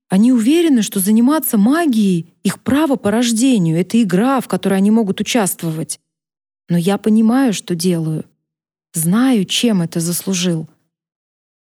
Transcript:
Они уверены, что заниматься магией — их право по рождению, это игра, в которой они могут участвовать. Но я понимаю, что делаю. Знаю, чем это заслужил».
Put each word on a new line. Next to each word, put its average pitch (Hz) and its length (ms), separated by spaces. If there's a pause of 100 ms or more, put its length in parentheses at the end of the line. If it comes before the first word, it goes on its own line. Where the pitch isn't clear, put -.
Они 220 240
уверены, 269 480
что 196 180
заниматься 240 580
магией — 220 760 (100)
их - 180
право 277 360
по 202 140
рождению, 220 680
это 226 220
игра, 226 400
в - 80
которой 190 300
они 202 120
могут 208 300
участвовать. 175 800 (640)
Но 170 100
я 190 200
понимаю, 220 560
что 175 220
делаю. 165 500 (680)
Знаю, 202 520
чем 214 360
это 165 200
заслужил». 175 640 (1080)